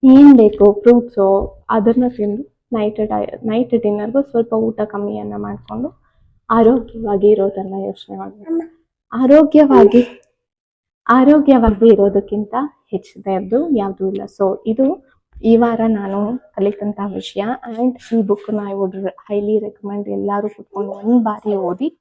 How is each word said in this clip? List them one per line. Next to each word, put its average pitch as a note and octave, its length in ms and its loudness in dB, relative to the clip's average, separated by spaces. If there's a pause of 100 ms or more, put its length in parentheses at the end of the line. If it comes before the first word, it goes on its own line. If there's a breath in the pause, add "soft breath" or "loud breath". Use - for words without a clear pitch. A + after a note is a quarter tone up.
ಏನ್ C4+ 340 10
ಬೇಕು G#3+ 360 4
ಫ್ರೂಟ್ಸು A#3+ 540 2 (420)
ಅದನ್ನ A3+ 400 0
ತಿಂದು G#3+ 340 -6 (300)
ನೈಟ್ G#3+ 260 -4
ಡೈ-, G#3+ 460 -6
ನೈಟ್ A#3 360 -2
ಡಿನ್ನರ್‌ಗೂ G#3+ 400 -4
ಸ್ವಲ್ಪ A#3 320 -4
ಊಟ A3 280 -4
ಕಮ್ಮಿಯನ್ನ G#3 560 -8
ಮಾಡ್ಕೊಂಡು G#3 520 -10 (600)
ಆರೋಗ್ಯವಾಗಿ A3+ 800 0
ಇರೋದನ್ನ G3 480 0 (100)
ಯೋಚನೆ G3 320 -14
ಮಾಡ್ಬೇಕು. G3+ 380 -12 (560)
ಆರೋಗ್ಯವಾಗಿ, C4+ 920 4 (1040)
ಆರೋಗ್ಯವಾಗಿ B3+ 800 4
ಇರೋದಕ್ಕಿಂತ G3+ 680 0 (380)
ಹೆಚ್ಚಿನದ್ದು G3 840 -6
ಯಾವ್ದೂ G3 360 -6
ಇಲ್ಲ. G3 100 -10 (100)
So G3 140 -4 (220)
ಇದು A3 180 -2 (580)
ಈ A3+ 140 4
ವಾರ A#3 300 0
ನಾನು G3+ 320 -4 (340)
ಕಲಿತಂತ G#3 460 -6 (140)
ವಿಷಯ F#3+ 300 -10 (240)
and A#3+ 280 -4 (180)
ಈ A3+ 80 0
book-ನ G3+ 420 -4
I G3+ 100 -10
would F#3+ 220 -6
re-, F#3+ 260 -10
highly G#3 380 -4
recommend. G3+ 500 -12
ಎಲ್ಲರೂ G3+ 400 -6
ಕುತ್ಕೊಂಡು G3+ 420 -12
ಒಂದ್ A3 320 -4
ಬಾರಿ G#3+ 320 -6
ಓದಿ F#3+ 340 -6 (120)